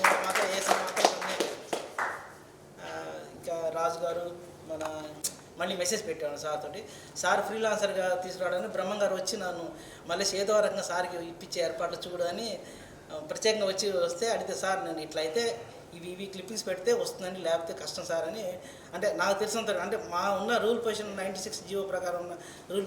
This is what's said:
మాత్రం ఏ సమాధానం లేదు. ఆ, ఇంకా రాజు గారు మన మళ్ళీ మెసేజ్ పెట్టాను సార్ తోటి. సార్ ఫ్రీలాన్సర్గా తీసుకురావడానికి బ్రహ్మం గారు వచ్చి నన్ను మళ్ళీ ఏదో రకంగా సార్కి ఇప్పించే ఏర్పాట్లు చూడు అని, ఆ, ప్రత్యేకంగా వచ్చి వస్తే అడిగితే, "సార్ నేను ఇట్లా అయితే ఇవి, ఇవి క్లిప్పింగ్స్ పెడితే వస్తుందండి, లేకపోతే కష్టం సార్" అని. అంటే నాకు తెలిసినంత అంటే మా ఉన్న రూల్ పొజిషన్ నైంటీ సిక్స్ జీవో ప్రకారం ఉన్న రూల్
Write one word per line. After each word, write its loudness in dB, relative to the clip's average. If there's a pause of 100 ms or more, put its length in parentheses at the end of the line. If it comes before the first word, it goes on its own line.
(260)
మాత్రం 4
ఏ 2
సమాధానం 4
లేదు. 0 (1300)
ఆ, -8 (200)
ఇంకా -2
రాజు 2
గారు 0 (300)
మన -4 (540)
మళ్ళీ 0
మెసేజ్ 2
పెట్టాను -2
సార్ -2
తోటి. -8 (320)
సార్ 6
ఫ్రీలాన్సర్గా 4
తీసుకురావడానికి 0
బ్రహ్మం 2
గారు 4
వచ్చి 0
నన్ను -2 (380)
మళ్ళీ 2
ఏదో 6
రకంగా 4
సార్కి 0
ఇప్పించే -4
ఏర్పాట్లు -2
చూడు 0
అని, -2 (540)
ఆ, -6
ప్రత్యేకంగా 2
వచ్చి 2
వస్తే 4
అడిగితే, 0
"సార్ 2
నేను -4
ఇట్లా -2
అయితే 2 (320)
ఇవి, -8
ఇవి -6
క్లిప్పింగ్స్ -6
పెడితే 4
వస్తుందండి, -2
లేకపోతే 0
కష్టం -6
సార్" 0
అని. -4 (360)
అంటే 2
నాకు 4
తెలిసినంత 0
అంటే 0
మా 0
ఉన్న 4
రూల్ 4
పొజిషన్ -2
నైంటీ -2
సిక్స్ -6
జీవో -2
ప్రకారం -2
ఉన్న -6 (340)
రూల్ 0